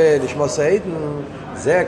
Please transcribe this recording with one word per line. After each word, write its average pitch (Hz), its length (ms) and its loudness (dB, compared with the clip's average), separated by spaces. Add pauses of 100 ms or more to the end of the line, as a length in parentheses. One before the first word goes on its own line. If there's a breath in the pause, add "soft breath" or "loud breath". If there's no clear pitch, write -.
(240)
נשמות 139 260 -2
סיידן, 185 400 0 (680)
זה 170 320 2